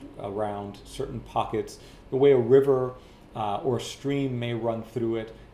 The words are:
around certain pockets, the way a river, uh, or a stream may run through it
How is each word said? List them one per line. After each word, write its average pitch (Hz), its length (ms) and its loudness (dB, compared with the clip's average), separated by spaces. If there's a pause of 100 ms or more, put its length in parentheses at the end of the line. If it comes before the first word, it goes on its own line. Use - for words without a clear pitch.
(200)
around 101 640 -6
certain 131 360 -10
pockets, - 580 -4 (320)
the 135 60 -2
way 139 160 8
a 127 60 6
river, 127 540 4 (420)
uh, 104 220 -4
or 120 220 -2
a - 20 -4
stream 139 580 -4
may 120 160 -4
run 113 280 -4
through 113 340 -4
it 113 180 -8 (200)